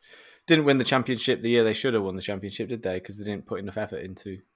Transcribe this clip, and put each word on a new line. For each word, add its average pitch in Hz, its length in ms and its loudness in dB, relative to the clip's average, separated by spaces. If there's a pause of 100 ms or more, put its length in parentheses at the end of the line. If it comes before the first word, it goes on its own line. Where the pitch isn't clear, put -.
(460)
didn't 156 200 4
win 139 120 6
the 127 60 2
championship 123 580 0
the 117 80 0
year 120 140 6
they 110 100 4
should 120 220 0
have 104 80 2
won 95 120 -4
the 92 60 -6
championship, 98 480 -6
did 95 140 -6
they? 92 160 -2
'Cause 101 180 -12
they 101 80 -14
didn't 104 220 -8
put 98 120 -6
enough 101 180 -8
effort 104 260 -6
into 95 360 -12 (160)